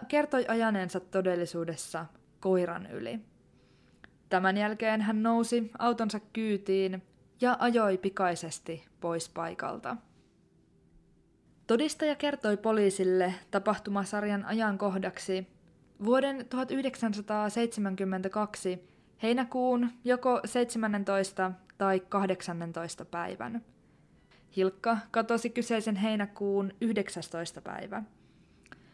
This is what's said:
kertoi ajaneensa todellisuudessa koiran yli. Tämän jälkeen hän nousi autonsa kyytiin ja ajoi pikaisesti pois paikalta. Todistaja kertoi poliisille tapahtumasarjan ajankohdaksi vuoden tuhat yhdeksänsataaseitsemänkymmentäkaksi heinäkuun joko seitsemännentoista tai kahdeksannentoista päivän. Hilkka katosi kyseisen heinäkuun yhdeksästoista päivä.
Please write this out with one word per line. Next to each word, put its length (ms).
kertoi 400
ajaneensa 520
todellisuudessa 1040
koiran 520
yli. 280
Tämän 280
jälkeen 440
hän 220
nousi 560
autonsa 400
kyytiin 840
ja 180
ajoi 380
pikaisesti 880
pois 300
paikalta. 680
Todistaja 480
kertoi 420
poliisille 760
tapahtumasarjan 920
ajankohdaksi 1040
vuoden 460
tuhat 220
yhdeksänsataaseitsemänkymmentäkaksi 2250
heinäkuun 680
joko 420
seitsemännentoista 1080
tai 220
kahdeksannentoista 1080
päivän. 600
Hilkka 420
katosi 380
kyseisen 460
heinäkuun 760
yhdeksästoista 800
päivä. 420